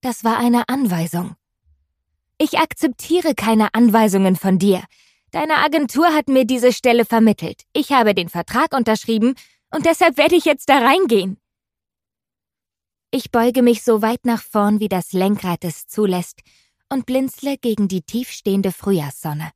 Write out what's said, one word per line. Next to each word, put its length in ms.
Das 200
war 140
eine 320
Anweisung. 640
"Ich 220
akzeptiere 760
keine 380
Anweisungen 640
von 220
dir. 260
Deine 320
Agentur 480
hat 160
mir 160
diese 300
Stelle 320
vermittelt. 560
Ich 180
habe 240
den 140
Vertrag 460
unterschrieben 600
und 160
deshalb 320
werde 160
ich 100
jetzt 240
da 80
reingehen." 600
Ich 200
beuge 320
mich 200
so 200
weit 240
nach 160
vorn, 360
wie 120
das 240
Lenkrad 500
es 220
zulässt, 560
und 160
blinzle 500
gegen 320
die 140
tiefstehende 680
Frühjahrssonne. 840